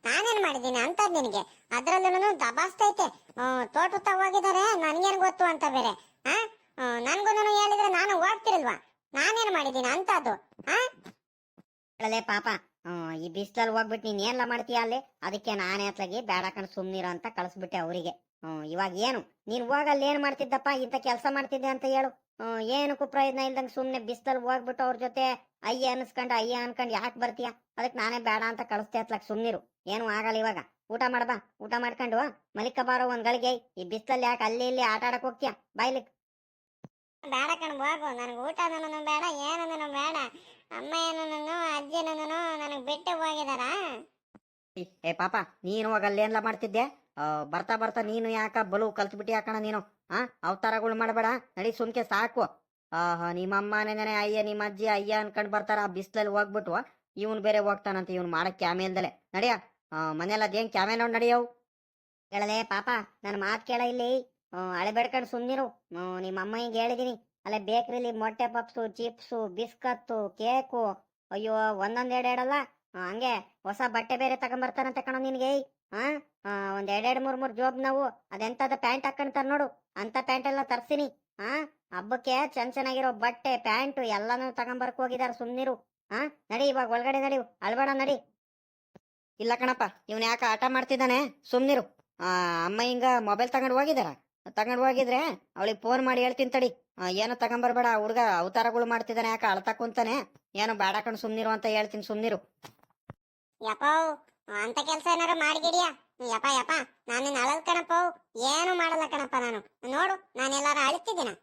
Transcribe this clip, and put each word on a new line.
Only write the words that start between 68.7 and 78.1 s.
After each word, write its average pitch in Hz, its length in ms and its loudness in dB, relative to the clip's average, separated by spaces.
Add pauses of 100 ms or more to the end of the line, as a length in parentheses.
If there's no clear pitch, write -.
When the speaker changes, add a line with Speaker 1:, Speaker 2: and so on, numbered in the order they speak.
Speaker 2:
ಚಿಪ್ಸು, 233 600 -6
ಬಿಸ್ಕತ್ತು, 233 800 -4
ಕೇಕು, 233 640 -2 (380)
ಅಯ್ಯೋ 214 240 -2 (200)
ಒಂದೊಂದ್ 233 380 -2
ಎರಡ್ 247 140 0
ಎರಡಲ್ಲ, 254 260 0 (420)
ಆ, 180 140 -6
ಹಂಗೆ 233 280 -2
ಹೊಸ 202 520 -8
ಬಟ್ಟೆ 226 280 -2
ಬೇರೆ 262 200 0
ತಗೊಂಬರ್ತಾರಂತೆ 254 640 -4
ಕಣೋ 262 160 -4
ನಿನ್ಗೆ. 262 580 -2 (160)
ಆ, 196 40 -8 (480)
ಆ, 196 300 -4
ಒಂದ್ 196 160 -4
ಎರಡ್ 214 160 0
ಎರಡ್ 262 180 0
ಮೂರ್ 269 120 -2
ಮೂರ್ 262 160 -4
ಜೋಬ್ 254 260 0
ನಾವು 269 260 0 (260)